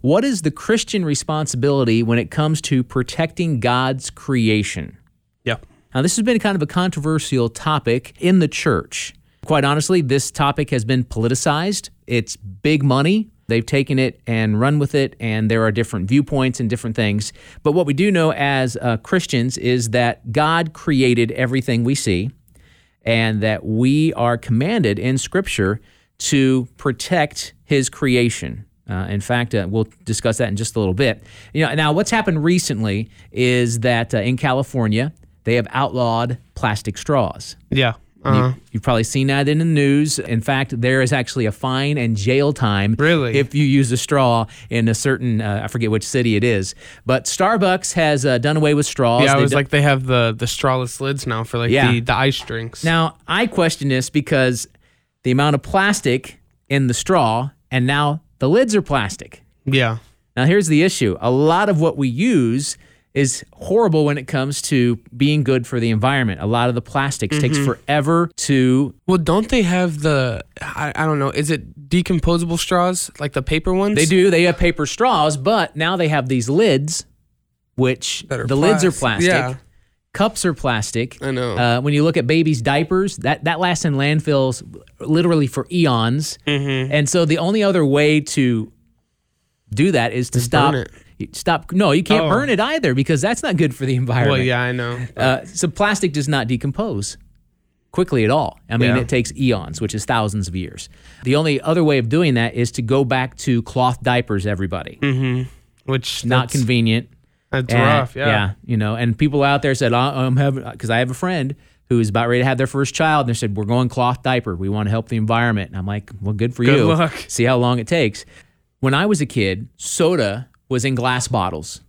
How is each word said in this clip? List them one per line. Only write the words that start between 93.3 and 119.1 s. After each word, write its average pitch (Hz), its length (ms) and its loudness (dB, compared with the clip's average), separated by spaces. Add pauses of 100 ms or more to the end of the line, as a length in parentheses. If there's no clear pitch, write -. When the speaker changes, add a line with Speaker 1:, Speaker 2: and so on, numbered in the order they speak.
Speaker 1:
not 220 140 0
good 147 160 2
for 135 120 -6
the 131 100 0
environment. 123 440 2
Speaker 2:
Well, - 20 0
yeah, 123 200 0
I 123 100 -2
know. 123 280 -6 (160)
Speaker 1:
Uh, 131 300 0
so - 220 -4
plastic 196 460 0
does 143 140 -2
not 135 200 0
decompose 131 720 -4 (720)
quickly 143 340 0
at 110 60 2
all. - 280 -2 (100)
I 113 80 -2
mean, 117 180 2
Speaker 2:
Yeah. 127 60 2
Speaker 1:
it 120 80 -4
takes 123 260 0
eons, 110 460 -2
which 107 140 -4
is 101 100 -6
thousands 107 420 -2
of 87 80 -10
years. - 340 -10 (340)
The 127 120 2
only 151 260 2
other 165 220 0
way 147 140 4
of 117 120 0
doing 156 260 2
that 117 180 0
is 120 200 -2
to - 80 -4
go 131 240 2
back 127 340 -2
to 120 240 0
cloth 127 400 -2
diapers, 120 420 0
everybody. 95 560 -6
Speaker 2:
Mm-hmm. 127 480 -2 (420)
Which - 340 -6
Speaker 1:
Not 123 240 0
Speaker 2:
that's - 100 -6
Speaker 1:
convenient. 117 500 0 (420)
Speaker 2:
That's 123 220 -2
Speaker 1:
And, 117 100 4
Speaker 2:
rough, 139 320 2
yeah. 135 120 -2
Speaker 1:
yeah, 104 240 0 (140)
you 120 120 -2
know, 107 180 0
and 117 220 -2
people 143 260 2
out 139 180 2
there 135 140 0
said, 120 160 0
"I, 131 340 0
I'm 127 120 0
having," 135 260 0 (140)
'cause - 120 -6
I 113 100 2
have 127 120 0
a - 40 -6
friend 156 380 -4 (360)
who 120 100 4
is 113 80 2
about 117 220 0
ready 123 120 2
to 123 40 2
have 131 120 2
their 131 100 0
first 139 280 -4
child, 156 320 2
and 117 80 0
they - 20 -8
said, 104 200 -4
"We're 107 80 -4
going 120 240 0
cloth 123 340 -2
diaper. 123 320 -2
We 95 140 -6
want 104 180 -2
to - 20 0
help 113 200 -2
the 120 80 -4
environment." 113 540 0
And 95 60 -10
I'm 92 80 -6
like, 101 260 -8 (100)
"Well, 101 120 -4
good 117 220 -2
for 123 80 -2
Speaker 2:
Good 135 140 4
Speaker 1:
you. 127 80 2
Speaker 2:
luck. 160 260 2 (160)
Speaker 1:
See - 160 -2
how 123 140 2
long 123 220 0
it 113 80 -8
takes." 143 360 -2 (560)
When 131 140 0
I 156 120 2
was 208 140 0